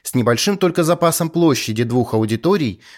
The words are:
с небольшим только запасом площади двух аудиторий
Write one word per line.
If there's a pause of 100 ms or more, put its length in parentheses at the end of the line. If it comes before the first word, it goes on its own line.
с
небольшим
только
запасом
площади
двух
аудиторий (160)